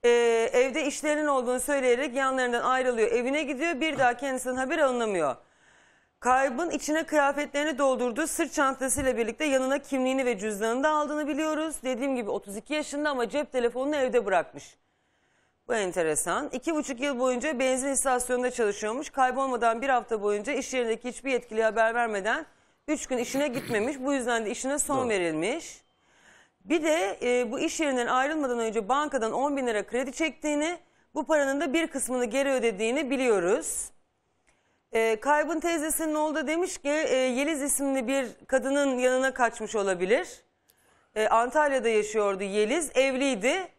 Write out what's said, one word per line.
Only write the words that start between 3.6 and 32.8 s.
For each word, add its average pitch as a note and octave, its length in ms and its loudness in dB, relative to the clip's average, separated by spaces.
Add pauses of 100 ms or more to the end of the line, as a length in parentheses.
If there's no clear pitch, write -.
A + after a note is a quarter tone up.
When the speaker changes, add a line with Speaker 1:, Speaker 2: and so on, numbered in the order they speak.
Speaker 1:
Bir C#4 180 -2
daha A#3+ 180 4
kendisinden B3+ 400 -4
haber C4 220 -2
alınamıyor. G#3+ 580 0 (840)
Kaybın C4+ 500 2
içine D4+ 360 -2
kıyafetlerini C#4+ 720 0
doldurduğu B3+ 480 0
sırt D#4 260 -2
çantasıyla C4 640 0
birlikte A#3 280 -2
yanına C4+ 340 2
kimliğini C4 480 0
ve A#3 120 0
cüzdanını A3 440 -2
da D4+ 80 4
aldığını D4+ 360 -2
biliyoruz. D#4 580 -2
Dediğim C4 320 -2
gibi G#3+ 140 -6
otuz G3+ 260 -6
iki A3+ 180 -8
yaşında D4 360 -2
ama B3 180 -2
cep C4+ 240 -4
telefonunu B3+ 440 0
evde A#3+ 300 2
bırakmış. E3 500 -2 (920)
Bu A#3 60 0
enteresan. F3+ 760 0
İki D#4+ 220 -4
buçuk C#4 260 -4
yıl C#4 180 -2
boyunca B3+ 400 0
benzin C4 300 0
istasyonunda B3 640 0
çalışıyormuş. A3+ 600 -2
Kaybolmadan B3 720 0
bir C#4 60 -2
hafta A3+ 340 0
boyunca G#3 300 0
iş C4 220 -4
yerindeki A#3 340 -2
hiçbir C4 240 -6
yetkiliye A3+ 320 -2
haber A3 300 2
vermeden A#3 520 -2 (420)
üç D4+ 180 -2
gün B3+ 120 -2
işine C4+ 300 0
gitmemiş. A#3+ 520 -2
Bu C4+ 120 0
yüzden A#3 340 0
de G3 40 -4
işine C4+ 280 -4
son C#4 200 0
Speaker 2:
Doğru. B3+ 100 0
Speaker 1:
verilmiş. F#3 720 -2 (840)
Bir D4+ 180 0
de, E4+ 400 0
e, B3 300 2
bu C4+ 80 -4
iş - 200 -2
yerinden C4 260 0
ayrılmadan C4 520 0
önce A3 300 -2
bankadan C4 440 0
on C#4 240 0
bin C4 100 -2
lira G#3+ 200 -2
kredi B3+ 260 -4
çektiğini, D4+ 680 -2 (360)
bu D4 120 -2
paranın C#4+ 340 2
da D4 120 -2
bir E4 140 2
kısmını B3 380 -2
geri C4+ 260 0
ödediğini A#3 600 0